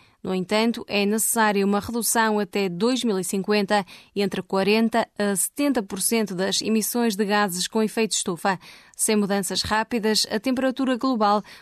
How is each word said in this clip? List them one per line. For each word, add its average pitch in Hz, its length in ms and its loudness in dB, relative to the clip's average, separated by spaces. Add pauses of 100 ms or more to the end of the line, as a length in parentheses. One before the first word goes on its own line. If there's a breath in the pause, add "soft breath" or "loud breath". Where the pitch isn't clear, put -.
(200 soft breath)
No 185 140 -6
entanto, 214 540 0
é 202 180 0
necessária 214 580 2
uma 202 140 2
redução 220 640 0
até 202 280 -2
dois 233 360 -2
mil 196 160 0
e 180 40 -4
cinquenta 202 600 0 (300 loud breath)
entre 196 260 -2
quarenta 220 640 2 (100)
a 202 200 0
setenta 277 440 0
por 190 220 -6
cento 214 320 0
das 190 260 -2
emissões 220 540 0
de 208 100 0
gases 196 440 0
com 220 120 0
efeito 220 320 0
estufa. 185 460 -2 (380 loud breath)
Sem - 180 0
mudanças 196 480 0
rápidas, 220 640 0
a 214 120 -2
temperatura 262 560 0
global 214 440 2 (220 loud breath)